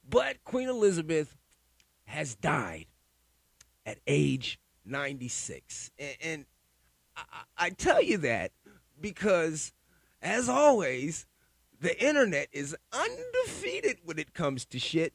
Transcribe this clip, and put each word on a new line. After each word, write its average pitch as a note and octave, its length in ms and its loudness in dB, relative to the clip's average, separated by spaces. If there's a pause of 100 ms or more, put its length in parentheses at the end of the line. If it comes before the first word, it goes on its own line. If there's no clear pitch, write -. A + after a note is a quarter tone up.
But B3 360 0
Queen B3+ 260 -2
Elizabeth E3 680 0 (680)
has B2+ 320 -8
died F#2 500 -2 (960)
at A2+ 220 -10
age C#3 520 2 (280)
ninety-six. B2+ 1120 -8
And, C#3 240 -10
and D#3 240 -6 (680)
I, - 80 -14 (100)
I, - 340 -4
I F3+ 40 -2
tell F#4 320 4
you - 160 2
that A2+ 340 0 (460)
because, E3+ 760 0 (480)
as A3+ 260 0
always, F#3+ 760 4 (540)
the E3+ 220 0
internet A#3 480 4
is C#3+ 240 -6 (180)
undefeated A#4 1120 -2
when D#3+ 140 -6
it D#3 140 -8
comes C#3 340 -2
to - 120 -8
shit. D#3+ 360 0